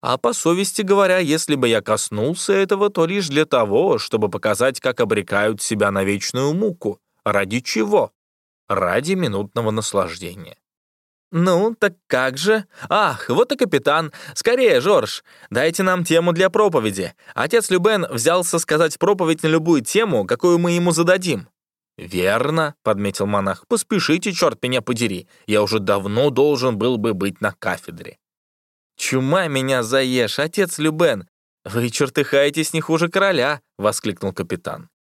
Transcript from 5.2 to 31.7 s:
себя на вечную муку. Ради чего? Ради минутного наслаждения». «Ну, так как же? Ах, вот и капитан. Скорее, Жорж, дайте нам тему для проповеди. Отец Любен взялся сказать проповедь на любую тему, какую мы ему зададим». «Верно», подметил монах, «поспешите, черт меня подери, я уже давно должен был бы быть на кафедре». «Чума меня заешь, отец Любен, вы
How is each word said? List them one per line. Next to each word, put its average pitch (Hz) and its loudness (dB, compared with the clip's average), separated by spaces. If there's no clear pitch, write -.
себя 104 0
на 98 0
вечную 123 -2
муку. 180 -4
Ради 104 0
чего? 208 0
Ради 101 0
минутного 110 -2
наслаждения». 90 -6
«Ну, 185 2
так 196 0
как 131 0
же? 208 0
Ах, 175 0
вот 208 2
и - 0
капитан. 156 0
Скорее, 226 2
Жорж, 147 0
дайте 160 0
нам 185 2
тему 170 2
для 185 2
проповеди. 110 0
Отец 180 0
Любен 185 2
взялся 170 0
сказать 160 0
проповедь 175 2
на 160 0
любую 160 2
тему, 156 0
какую 170 2
мы 175 0
ему 175 0
зададим». 170 0
«Верно», 123 0
подметил 101 -2
монах, 98 -4
«поспешите, 185 -2
черт 151 0
меня 127 -2
подери, 110 -4
я 107 2
уже 110 0
давно 101 0
должен 127 2
был 120 0
бы 110 -2
быть 95 -4
на 101 -4
кафедре». - -10
«Чума 143 0
меня 131 0
заешь, 127 0
отец 165 -2
Любен, 156 0
вы 117 -2